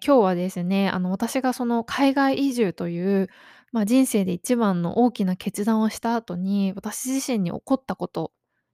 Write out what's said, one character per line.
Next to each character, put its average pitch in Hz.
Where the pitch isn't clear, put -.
今 285
日 -
は 185
で 180
す 180
ね、 196
あ 185
の、 180
私 226
が 254
そ 247
の 233
海 269
外 269
移 277
住 220
と 175
い 185
う、 185
ま 233
あ、 208
人 254
生 202
で 185
一 175
番 202
の 170
大 240
き 214
な 185
決 196
断 220
を 220
し -
た 233
後 226
に、 190
私 214
自 269
身 220
に 175
起 -
こ 269
っ -
た 185
こ -
と -